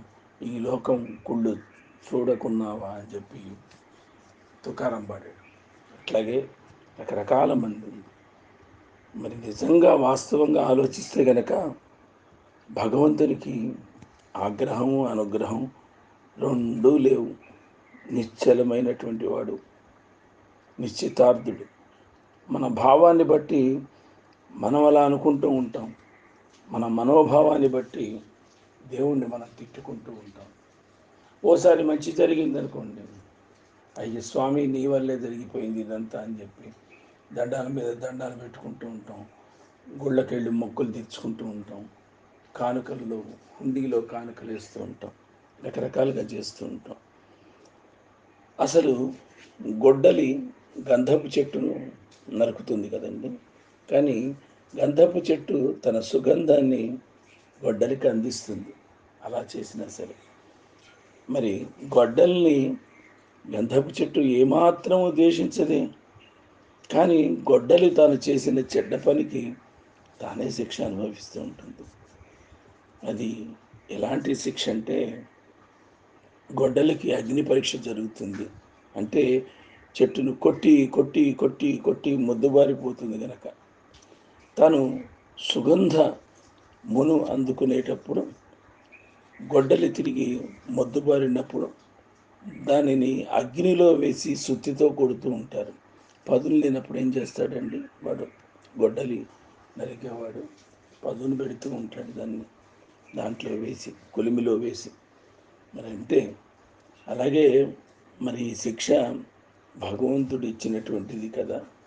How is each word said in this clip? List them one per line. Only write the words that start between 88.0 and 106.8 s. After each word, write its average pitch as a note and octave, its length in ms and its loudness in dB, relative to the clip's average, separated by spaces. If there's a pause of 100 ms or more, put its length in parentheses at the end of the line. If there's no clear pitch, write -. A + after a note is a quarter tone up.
గొడ్డలి C#3 460 2
తిరిగి B2 600 -4 (200)
మొద్దుబారినప్పుడు C3+ 1040 0 (920)
దానిని C3+ 600 2
అగ్నిలో E3+ 720 4
వేసి C#3+ 420 0
సుత్తితో C#3+ 540 0
కొడుతూ B2 400 0
ఉంటారు. - 440 -8 (560)
పదును D3 260 2
లేనప్పుడు C3 440 0
ఏం C3 180 0
చేస్తాడండి C3+ 920 -6
వాడు, - 200 -8 (540)
గొడ్డలి A2+ 440 -2 (520)
నరికేవాడు A#2 640 -12 (640)
పదును C3 320 -4
పెడుతూ C3 320 -8
ఉంటాడు, A#2 420 -12
దాన్ని A2+ 300 -10 (760)
దాంట్లో A2+ 360 -8
వేసి, A2 420 -8 (200)
కొలిమిలో A#2 420 0
వేసి. - 360 -6 (840)
మరి A2+ 120 -14
అంతే. A2+ 480 -2 (720)